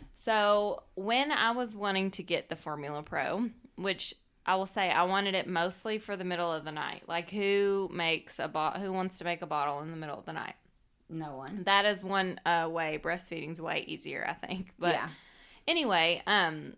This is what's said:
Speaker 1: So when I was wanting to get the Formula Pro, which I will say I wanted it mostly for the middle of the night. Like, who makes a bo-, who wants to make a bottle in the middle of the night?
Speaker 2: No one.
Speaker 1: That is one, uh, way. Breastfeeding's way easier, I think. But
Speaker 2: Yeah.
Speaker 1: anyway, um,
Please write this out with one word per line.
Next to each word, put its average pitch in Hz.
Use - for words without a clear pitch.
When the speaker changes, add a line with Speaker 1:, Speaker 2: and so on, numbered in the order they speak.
Speaker 1:
So 208
when 240
I 226
was 233
wanting 196
to 190
get 170
the 160
Formula 147
Pro, 156
which 185
I 190
will 190
say 190
I 160
wanted 196
it 185
mostly 185
for 214
the 185
middle 175
of 156
the 156
night. 147
Like, 170
who 196
makes -
a -
bo-, 156
who 196
wants 185
to -
make 170
a 175
bottle 147
in 156
the 165
middle 156
of -
the 160
night? 131
Speaker 2:
No 156
one. 156
Speaker 1:
That 196
is 190
one, 190
uh, 170
way. 156
Breastfeeding's 160
way 160
easier, -
I -
think. -
But 170
Speaker 2:
Yeah. 139
Speaker 1:
anyway, 190
um, 160